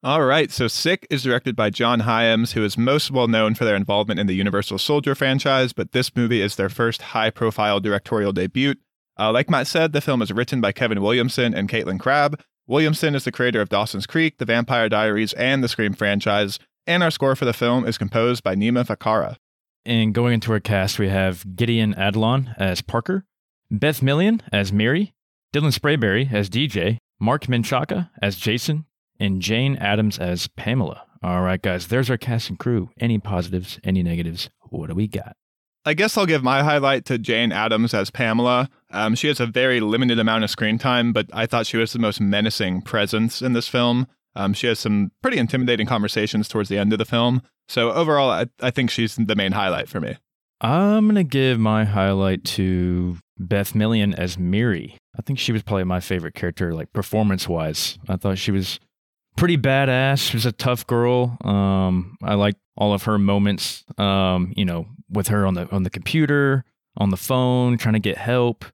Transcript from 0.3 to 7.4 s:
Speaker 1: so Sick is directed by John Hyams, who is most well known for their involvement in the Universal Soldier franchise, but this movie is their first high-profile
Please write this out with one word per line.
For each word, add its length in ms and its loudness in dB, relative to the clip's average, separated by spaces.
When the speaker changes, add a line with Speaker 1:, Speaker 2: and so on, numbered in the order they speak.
Speaker 1:
so 160 0
Sick 420 -2
is 140 -2
directed 320 0
by 140 2
John 300 2
Hyams, 520 2
who 100 0
is 160 -2
most 320 2
well 160 2
known 300 2
for 80 -2
their 100 2
involvement 460 0
in 80 0
the 80 0
Universal 420 -2
Soldier 380 0
franchise, 560 0
but 180 -6
this 240 -2
movie 260 2
is 140 0
their 140 -2
first 340 -2
high-profile 800 0